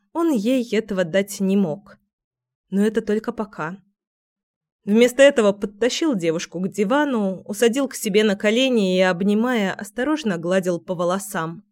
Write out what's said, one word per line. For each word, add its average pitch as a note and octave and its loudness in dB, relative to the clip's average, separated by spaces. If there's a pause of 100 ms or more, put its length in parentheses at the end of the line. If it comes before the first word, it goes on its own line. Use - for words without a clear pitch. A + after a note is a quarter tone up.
(120)
он E4 0
ей A#3 0
этого G#3+ -2
дать F#3+ -2
не F#3+ 2
мог. E3 -2 (720)
Но G3+ 0
это G#3+ 0
только G#3+ -4
пока. G3 -10 (1040)
Вместо A#3 4
этого A#3+ 6
подтащил B3 -2
девушку E3+ -4
к F#3+ -4
дивану, G#3 0
усадил A#3 0
к - -14
себе G#3 0
на G3+ 2
колени A3 2
и, F#3 4
обнимая, G3+ 0
осторожно A#3+ -4
гладил F3 0
по F#3 -10
волосам. E3+ -4